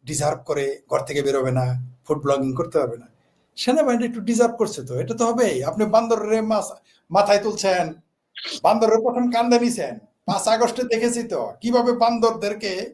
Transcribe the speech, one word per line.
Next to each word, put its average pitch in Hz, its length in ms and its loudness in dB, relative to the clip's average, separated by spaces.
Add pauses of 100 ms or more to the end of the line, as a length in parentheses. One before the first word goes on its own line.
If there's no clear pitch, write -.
ডিজার্ভ 151 400 -2
করে 143 200 -2 (220)
ঘর 135 200 -2
থেকে 143 160 -2
বেরোবে 135 280 0
না, 127 140 0 (380)
ফুড 151 200 -2
ব্লগিং 135 300 0
করতে 165 240 -4
পারবে 127 200 -2
না। - 100 -20 (500)
সেনাবাহিনী 254 480 2
একটু 233 240 -6
ডিজার্ভ 233 280 4
করছে - 280 -2
তো, 127 140 -10
এটা 226 200 -4
তো 240 60 2
হবেই। 226 380 2
আপনি 175 220 -2
বান্দরের 220 580 2
মাছ-, 220 340 -2 (340)
মাথায় 202 320 4
তুলছেন, 196 420 0 (760)
বান্দরের 220 400 4
প্রথম 240 280 0
কান্দে 240 280 2
নিছেন। 160 340 -2 (320)
পাঁচ 196 220 -2
আগস্টে 233 360 2 (100)
দেখেছি 233 280 0 (100)
তো 156 80 -2 (200)
কিভাবে 240 320 2 (120)
বান্দরদেরকে 220 680 0 (220)